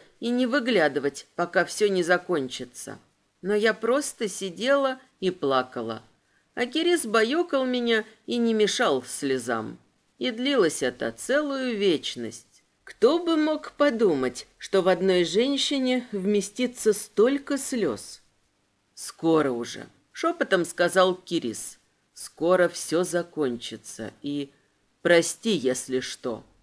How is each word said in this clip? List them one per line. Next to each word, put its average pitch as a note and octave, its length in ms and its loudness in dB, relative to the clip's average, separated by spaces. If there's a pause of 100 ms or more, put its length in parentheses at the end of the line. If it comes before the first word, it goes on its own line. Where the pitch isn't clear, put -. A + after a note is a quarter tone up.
(180)
и A#3 120 -4
не B3 160 2
выглядывать, E3 880 0
пока F3 280 0
всё G#3 240 0
не F#3 140 2
закончится. D3 960 -2 (420)
Но G3 140 -2
я G#3+ 180 2
просто A#3+ 560 -2
сидела B3+ 720 -2 (220)
и F#3 100 0
плакала. B2+ 720 -2 (540)
А B3 100 -2
Кирис D#4+ 400 0
баюкал C4 580 0
меня A#3+ 400 0 (220)
и A#3+ 100 -2
не A#3 160 2
мешал G3+ 520 2
слезам. A#2 760 -4 (400)
И B3+ 140 -2
длилось A#3+ 500 2
это B2 300 -4
целую C4 640 -2
вечность. C#3 880 -4 (180)
Кто D4+ 380 2
бы E4+ 160 0
мог D4+ 400 -2
подумать, G3 720 2 (100)
что - 240 0
в F3+ 60 2
одной F#3 340 4
женщине B3+ 880 0
вместится G#3 840 0
столько C4+ 640 0
слёз? F#3 640 -4 (760)
«Скоро D#3 560 0
уже», A#2+ 340 -8 (340)
шёпотом G3+ 460 0
сказал F#3 480 2
Кирис. - 640 -6 (340)
«Скоро F3 560 2
всё E3 340 -2
закончится, C3+ 1160 -6
и... C#3+ 300 -6 (500)
прости, F3 520 4
если B2+ 480 0
что». A#2 440 -10 (180)